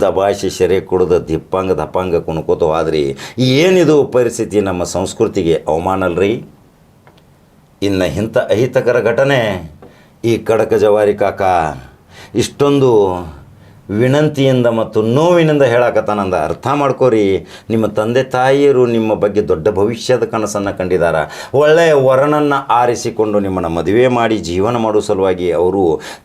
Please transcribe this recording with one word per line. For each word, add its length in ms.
ದಬಾಶಿ 500
ಶೆರೆ 300
ಕುಡಿದು 480
ದಿಪ್ಪಂಗ 420
ದಪ್ಪಂಗ 460
ಕುಣ್ಕೋತ 460
ಹೋದ್ರಿ. 540
ಏನಿದು 680
ಪರಿಸ್ಥಿತಿ? 560
ನಮ್ಮ 240
ಸಂಸ್ಕೃತಿಗೆ 840
ಅವಮಾನ 360
ಅಲ್ರಿ? 400
ಇನ್ನು 240
ಇಂಥ 220
ಅಹಿತಕರ 640
ಘಟನೆ 760
ಈ 140
ಖಡಕ 360
ಜವಾರಿ 400
ಕಾಕ 280
ಇಷ್ಟೊಂದು 560
ವಿನಂತಿಯಿಂದ 760
ಮತ್ತು 360
ನೋವಿನಿಂದ 600
ಹೇಳಕತ್ತಾನಂದ 720
ಅರ್ಥ 320
ಮಾಡ್ಕೋರಿ. 800
ನಿಮ್ಮ 160
ತಂದೆ 360
ತಾಯಿಯರು 640
ನಿಮ್ಮ 280
ಬಗ್ಗೆ 340
ದೊಡ್ಡ 200
ಭವಿಷ್ಯದ 560
ಕನಸನ್ನು 540
ಕಂಡಿದಾರ. 360
ಒಳ್ಳೆಯ 380
ವರನನ್ನು 760
ಆರಿಸಿಕೊಂಡು 720
ನಿಮ್ಮನ್ನು 280
ಮದುವೆ 400
ಮಾಡಿ 300
ಜೀವನ 380
ಮಾಡೋ 240
ಸಲುವಾಗಿ 520
ಅವರು 480